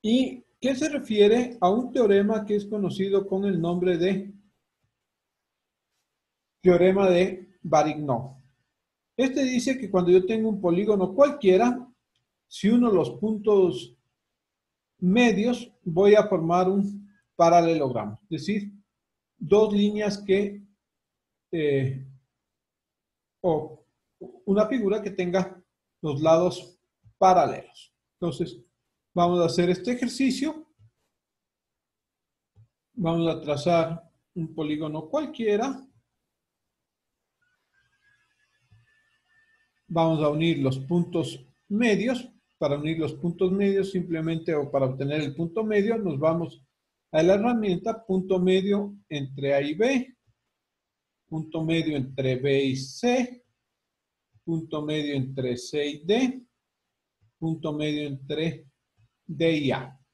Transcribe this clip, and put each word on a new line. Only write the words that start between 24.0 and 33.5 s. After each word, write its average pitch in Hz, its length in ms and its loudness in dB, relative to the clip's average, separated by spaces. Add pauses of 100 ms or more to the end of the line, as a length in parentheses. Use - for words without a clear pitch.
una 208 200 4
figura 214 340 -2
que 202 100 -8
tenga 185 520 -4 (400)
los 147 180 -4
lados 165 580 2 (380)
paralelos. - 800 2 (200)
Entonces, 170 460 -6 (540)
vamos 175 260 2
a 170 60 4
hacer 175 240 2
este 214 220 -2
ejercicio. 269 720 -2 (2250)
Vamos 165 380 0
a - 80 -6
trazar 160 680 -2 (240)